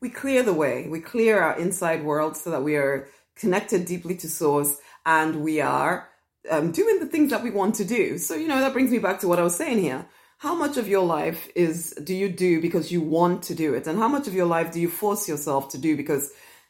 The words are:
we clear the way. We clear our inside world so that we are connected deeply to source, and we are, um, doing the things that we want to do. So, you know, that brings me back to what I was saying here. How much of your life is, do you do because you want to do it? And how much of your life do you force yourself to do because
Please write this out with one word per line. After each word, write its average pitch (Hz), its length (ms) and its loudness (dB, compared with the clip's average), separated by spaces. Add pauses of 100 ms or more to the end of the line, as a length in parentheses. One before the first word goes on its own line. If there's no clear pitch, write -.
we 247 80 -6
clear 262 340 0
the 202 100 2
way. 143 360 0
We 165 100 -6
clear 220 400 2
our 160 180 2
inside 165 460 -2
world 151 320 0
so - 160 -8
that 135 120 -2
we 151 120 0
are 139 320 0 (300)
connected 185 480 0
deeply 175 320 -6
to 160 100 -12
source, 147 480 2 (300)
and 156 360 2
we 156 200 0
are, 139 480 0 (420)
um, 160 220 0
doing 403 260 2
the 320 60 -6
things 302 240 2
that 220 120 -2
we 233 100 -4
want 196 240 0
to 208 100 -2
do. 185 320 0
So, 240 180 -6
you 311 140 -2
know, 269 100 2
that 262 140 2
brings 254 180 2
me 233 80 2
back 190 220 0
to 185 80 2
what 175 100 4
I 175 40 4
was 175 120 2
saying 269 240 0
here. 151 260 -2 (340)
How 302 140 -4
much 285 220 -2
of 214 140 -2
your 190 160 4
life 165 500 -2
is, 175 360 0
do 160 220 -8
you 196 140 0
do 180 340 2
because 170 300 0
you 175 80 0
want 170 440 2
to 175 120 -8
do 151 200 0
it? 135 120 -4
And 160 100 -2
how 226 120 2
much 285 180 0
of 185 60 -6
your 185 120 2
life 165 280 0
do 170 80 -4
you 170 80 0
force 208 400 -2
yourself 143 400 -2
to - 80 -12
do 151 180 0
because 139 380 -2 (360)